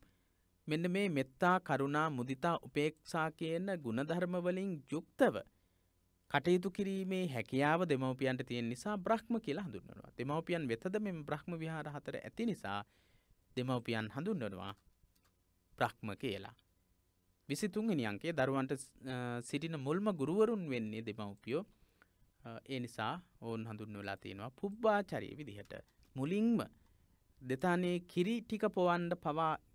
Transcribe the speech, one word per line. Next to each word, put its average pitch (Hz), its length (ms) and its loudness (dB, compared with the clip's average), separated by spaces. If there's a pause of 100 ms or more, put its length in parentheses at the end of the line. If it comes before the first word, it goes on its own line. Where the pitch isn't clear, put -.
(680)
මෙන්න 165 180 0
මේ 196 220 2
මෙත්තා, 175 520 4
කරුණා, 143 500 2
මුදිතා, 135 480 0
උපේක්ෂා 156 720 -2
කියන 165 360 -2 (100)
ගුණධර්ම 156 600 0
වලින් 185 340 0 (140)
යුක්තව 156 520 2 (920)
කටයුතු 180 400 4
කිරීමේ 190 560 -2
හැකියාව 139 560 2
දෙමව්පියන්ට 131 600 0
තියෙන 120 260 -2
නිසා 208 300 -4
බ්‍රහ්ම 220 400 0
කියලා 185 260 -4
හඳුන්වනවා. - 480 -12
දෙමව්පියන් 156 560 -2
වෙතද 185 300 0
මෙම 196 260 -2
බ්‍රහ්ම 151 300 -4
විහාර 160 320 -6
හතර 147 300 -8
ඇති - 300 -4
නිසා 101 340 -2 (720)
දෙමව්පියන් 117 580 0
හඳුන්වනවා 110 600 -4 (1080)
බ්‍රහ්ම 113 360 0
කියලා. 101 400 -6 (920)
විසිතුන් 214 400 -2
වෙනි 147 180 2
අංකයේ 104 260 -2
දරුවන්ට, 135 400 2
අ, 131 440 -8 (220)
සිටින 160 400 -4
මුල්ම 170 320 0
ගුරුවරුන් 190 560 4
වෙන්නේ 113 360 -2
දෙමව්පියෝ. 110 600 -4 (800)
අ, 113 220 -12
ඒ 135 180 -6
නිසා 117 340 -2 (220)
ඔවුන් 113 300 -6
හඳුන්වලා 104 500 -6
තියෙනවා 98 340 -10
පුබ්බාචාරී 202 840 0
විදිහට. 104 360 -12 (440)
මුලින්ම 202 420 4 (840)
දෙතානේ 175 600 2
කිරි 180 360 2
ටික 214 300 -2
පොවන්න 175 480 2
පවා 156 380 0 (200)